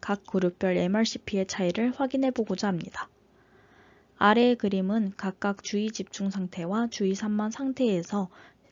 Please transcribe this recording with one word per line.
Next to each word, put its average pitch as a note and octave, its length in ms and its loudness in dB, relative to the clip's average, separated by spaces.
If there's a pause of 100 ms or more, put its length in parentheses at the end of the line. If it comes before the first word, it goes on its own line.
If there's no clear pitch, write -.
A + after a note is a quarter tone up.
각 G3+ 240 -4
그룹별 F#3 500 0
엠알씨피의 F#3+ 720 0
차이를 G3+ 460 0
확인해 C4 400 0
보고자 G#3 360 -2
합니다. - 400 -4 (1080)
아래의 A#3+ 380 6
그림은 G3 600 0
각각 G3+ 480 -4
주의 G#3+ 280 -2
집중 G3 400 -6
상태와 F#3+ 560 -2
주의 G3 260 0
산만 G#3+ 380 -2
상태에서 G#3 760 0 (420)